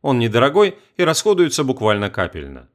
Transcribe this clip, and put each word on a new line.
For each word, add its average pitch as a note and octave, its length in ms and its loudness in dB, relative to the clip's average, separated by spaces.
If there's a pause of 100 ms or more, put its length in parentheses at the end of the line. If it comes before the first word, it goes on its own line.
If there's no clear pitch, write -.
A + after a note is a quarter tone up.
Он C#3 160 0
недорогой C3+ 640 2 (180)
и F3+ 60 2
расходуется E3 600 0
буквально G#2+ 460 0
капельно. C#2+ 640 -8